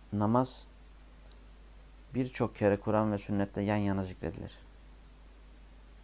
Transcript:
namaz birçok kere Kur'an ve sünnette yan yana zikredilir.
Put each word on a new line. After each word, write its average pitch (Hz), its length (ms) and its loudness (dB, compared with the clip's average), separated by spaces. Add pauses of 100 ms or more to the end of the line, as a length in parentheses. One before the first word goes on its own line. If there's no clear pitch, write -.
(120)
namaz 113 520 2 (1500)
birçok 123 420 -2
kere 104 200 4
Kur'an 107 360 2
ve 101 60 0
sünnette 101 420 -2
yan 104 160 0
yana 98 280 0
zikredilir. - 540 -10 (1500)